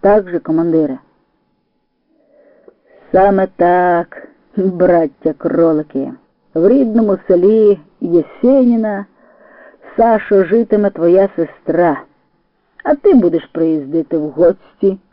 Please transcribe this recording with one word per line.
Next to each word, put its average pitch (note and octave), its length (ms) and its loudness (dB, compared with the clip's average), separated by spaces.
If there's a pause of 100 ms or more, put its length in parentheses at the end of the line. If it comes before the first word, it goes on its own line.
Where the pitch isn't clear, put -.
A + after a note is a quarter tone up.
Так G3+ 240 2
же, F3 100 -6
командире?» D#3+ 600 -2 (2000)
«Саме F#3+ 440 2
так, F3 720 -2 (300)
браття F3 760 -2
кролики. D3+ 800 -4 (400)
В E3 160 0
рідному A3+ 480 0 (100)
селі G3+ 520 2 (220)
Єсеніна, G#3+ 1040 0 (920)
Сашо, G#3+ 460 2
житиме G#3 460 0
твоя F#3 460 2
сестра, E3 680 -4 (840)
а C#4+ 120 0
ти G4+ 180 2
будеш E3+ 320 0
приїздити D#3+ 720 -4
в D3+ 120 -6
гості». F3 680 -2 (160)